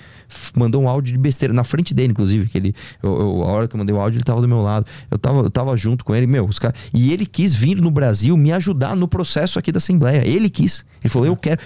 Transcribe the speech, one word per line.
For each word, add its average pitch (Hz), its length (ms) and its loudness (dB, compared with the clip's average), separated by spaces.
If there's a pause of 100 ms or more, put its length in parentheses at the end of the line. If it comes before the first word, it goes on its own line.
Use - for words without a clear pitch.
(280)
F-, - 280 -14
mandou 120 240 2
um 131 80 2
áudio 127 240 -2
de 127 60 -2
besteira 135 340 0
na 120 120 0
frente 160 280 -2
dele, 127 200 2
inclusive, 101 360 0
que - 80 -6
ele, 98 180 -2 (280)
eu, 98 80 0
eu, 92 320 0
a 82 60 0
hora 107 180 0
que - 80 -8
eu 110 40 -6
mandei 104 140 -2
o 101 80 0
áudio, 113 180 0
ele 120 60 -2
tava 120 160 0
do 120 60 2
meu 117 160 2
lado. 104 240 0 (240)
Eu 104 80 -2
tava, 135 220 0
eu 110 100 0
tava 131 260 -2
junto 113 280 -2
com 107 100 -2
ele, 123 140 2
meu, 127 160 2
os - 160 -4
cara, 120 160 -2 (180)
e 127 180 4
ele 190 140 -2
quis 170 300 0
vir 170 260 2
no 165 80 4
Brasil 135 460 2
me 151 160 4
ajudar 165 420 -2
no 180 140 0
processo - 500 -2
aqui 165 140 -4
da 185 60 -2
Assembleia. 147 460 2
Ele 175 240 2
quis. - 380 -2 (160)
Ele 117 80 0
falou, 123 160 2
"Eu - 80 2
quero." 151 320 -2